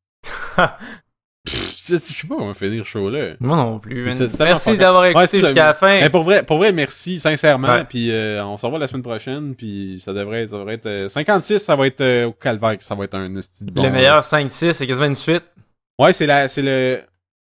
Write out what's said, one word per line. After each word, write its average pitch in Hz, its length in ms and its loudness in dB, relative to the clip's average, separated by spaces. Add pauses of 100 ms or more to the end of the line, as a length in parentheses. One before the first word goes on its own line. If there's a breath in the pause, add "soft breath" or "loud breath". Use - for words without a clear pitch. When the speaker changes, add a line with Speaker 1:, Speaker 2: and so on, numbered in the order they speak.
(240)
Speaker 1:
<laughs> - 320 -12
Speaker 2:
Pff, - 1160 -6 (140)
je, 170 60 0
je 170 40 2
sais - 300 -10
pas 277 80 -6
comment 101 180 -6
finir 104 300 -6
ce - 60 -14
show-là. 107 500 -4
Speaker 1:
Moi 135 160 0
non 113 240 -2
plus, 123 240 -10
Speaker 2:
Mais 123 60 -4
Speaker 1:
man. 127 80 -4
Speaker 2:
t'as, 127 100 0
c'est 113 80 -8
tellement 156 160 4
Speaker 1:
Merci 160 180 2
Speaker 2:
fucking 208 100 2
Speaker 1:
d'avoir 185 220 6
Speaker 2:
Ouais, 180 80 6
Speaker 1:
écouté 175 160 6
Speaker 2:
c'est 196 140 0
ça, 180 80 6
Speaker 1:
jusqu'à 147 180 6
la 151 60 8
Speaker 2:
mais, 147 60 -8
Speaker 1:
fin. 196 240 4
Speaker 2:
mais 147 80 4
pour 170 120 2
vrai, 180 220 4
pour 156 140 0
vrai, 208 140 4
merci, 170 460 -4
sincèrement. 147 500 2
Speaker 1:
Ouais. 120 160 2
Speaker 2:
Puis, 117 280 -4
euh, 107 320 -2
on 101 140 -8
se - 60 -6
revoit 131 140 -4
la 147 80 -2
semaine 127 160 -8
prochaine. 131 540 -8
Puis, 98 480 -10
ça 98 80 -8
devrait 104 300 -4
être, 110 80 -8
ça 101 80 -10
devrait 101 160 -8
être, 110 120 -12
euh, 101 220 -6
cinquante-six, 190 500 0
ça 175 180 0
va 135 120 2
être, 135 140 -4
euh, 123 240 2
au 117 60 -6
calvaire, 110 480 -2
ça - 140 -10
va 101 100 -6
être 98 120 -10
un 95 200 -6
esti - 280 -12
de 98 80 -10
bon, 139 100 -2
Speaker 1:
Le 131 80 2
meilleur 131 260 4
Speaker 2:
là. 151 60 4
Speaker 1:
cinq 147 280 -2
six, 170 240 0
c'est 139 120 -6
quasiment 131 200 0
une 139 80 0
suite. 165 300 -2 (540)
Speaker 2:
Ouais, 160 140 6
c'est 165 140 -2
la, 143 220 2
c'est 143 140 -4
le, 131 400 0 (400)